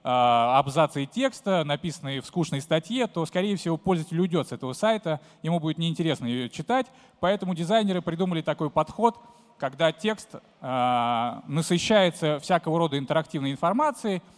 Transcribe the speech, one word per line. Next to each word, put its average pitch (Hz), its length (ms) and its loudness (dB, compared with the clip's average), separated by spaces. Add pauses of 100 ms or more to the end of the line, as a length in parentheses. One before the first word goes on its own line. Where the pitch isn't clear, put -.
а, 123 540 4
абзаций 139 460 2
текста, 202 580 -2
написанные 143 580 -6
в - 40 -20
скучной 170 340 -4
статье, 214 480 -2
то, 165 180 -4
скорее 196 300 0
всего, 165 220 -2
пользователь 165 420 0
уйдет 175 300 0
с - 20 -16
этого 127 220 -8
сайта, 208 480 0 (200)
ему 165 200 0
будет 156 160 -2
неинтересно 160 480 -2
ее 123 240 -4
читать. 247 380 -2 (340)
Поэтому 185 340 0
дизайнеры 185 460 0
придумали 170 400 -2
такой 151 280 -2
подход, 214 480 0 (400)
когда 143 360 0
текст, - 420 -6 (260)
а, 123 840 0
насыщается 165 920 2
всякого 170 380 0
рода 147 220 2
интерактивной 143 520 -2
информацией. 202 680 0 (160)